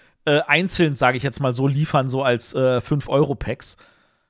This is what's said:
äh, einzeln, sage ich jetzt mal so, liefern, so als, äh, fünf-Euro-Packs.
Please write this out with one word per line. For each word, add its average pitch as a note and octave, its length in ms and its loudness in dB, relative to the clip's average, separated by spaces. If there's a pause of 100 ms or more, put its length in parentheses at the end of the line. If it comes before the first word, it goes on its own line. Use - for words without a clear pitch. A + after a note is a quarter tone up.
(260)
äh, D3+ 160 4
einzeln, D#3+ 540 2
sage B2+ 200 2
ich B2 80 -6
jetzt C3+ 160 -4
mal C3+ 140 0
so, C3 140 0
liefern, C#3 420 0
so C3 120 -2
als, B2 320 0
äh, B2+ 280 2
fünf-Euro-Packs. C#3 960 -2 (520)